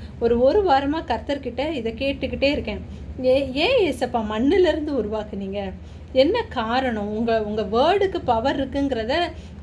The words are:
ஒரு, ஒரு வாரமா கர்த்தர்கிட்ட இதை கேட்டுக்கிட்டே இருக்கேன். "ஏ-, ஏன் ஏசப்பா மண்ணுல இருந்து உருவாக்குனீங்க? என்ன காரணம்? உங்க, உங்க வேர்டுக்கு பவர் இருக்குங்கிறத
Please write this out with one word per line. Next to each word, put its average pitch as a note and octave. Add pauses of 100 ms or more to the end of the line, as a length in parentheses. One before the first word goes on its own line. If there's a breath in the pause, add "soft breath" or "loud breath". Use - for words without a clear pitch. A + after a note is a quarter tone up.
(200 loud breath)
ஒரு, A#3
ஒரு E4+
வாரமா C#4+
கர்த்தர்கிட்ட C#4
இதை A3+
கேட்டுக்கிட்டே C4+
இருக்கேன். G#3+ (440 loud breath)
"ஏ-, C4
ஏன் F4
ஏசப்பா A#3+
மண்ணுல D4
இருந்து D4
உருவாக்குனீங்க? G3+ (400 loud breath)
என்ன E4+
காரணம்? A3+
உங்க, A3+
உங்க G#3+
வேர்டுக்கு E4
பவர் C4
இருக்குங்கிறத C4 (480 loud breath)